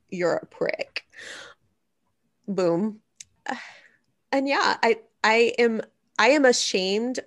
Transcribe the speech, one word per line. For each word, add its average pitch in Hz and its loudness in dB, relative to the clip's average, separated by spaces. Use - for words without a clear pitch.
you're 175 -2
a - -8
prick. - -8
Boom. 185 -2
<sighs> - -6
And 269 0
yeah, 285 0
I, 226 2
I 226 4
am, 226 2
I 214 4
am 285 6
ashamed 226 0